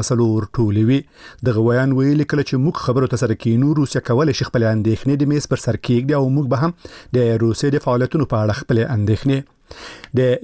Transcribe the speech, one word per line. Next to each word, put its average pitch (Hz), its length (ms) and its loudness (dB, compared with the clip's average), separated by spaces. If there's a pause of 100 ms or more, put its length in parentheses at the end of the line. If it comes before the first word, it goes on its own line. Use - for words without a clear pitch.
مسلو 117 300 2
ورټولې 110 580 0
وي. 139 100 2 (500)
دغه 113 200 2
ویان 131 300 2
ویلي 147 340 2
کله 143 140 0
چې 131 180 0
موږ - 240 -4
خبرو 127 240 0
ته 117 100 -2
سره 110 220 -2
کینو، 123 340 2
روسیا 135 300 -2
کولی 131 280 2
شي - 120 -2
خپلې 117 240 0
اندېښنې 110 400 0 (100)
د 143 80 0
میز 147 220 -2
پر - 120 -6
سر 104 100 -2 (100)
کیږدي 127 340 0
او 131 80 2
موږ 139 240 0
به 127 40 0 (100)
هم 175 60 -2 (440)
د - 20 2 (240)
روسیې 117 320 0
د 147 140 -2
فعالیتونو 127 440 0
په 110 120 0
اړه 104 180 0
خپلې 113 200 0 (140)
اندېښنې. 107 420 0 (800)
د - 20 4 (240)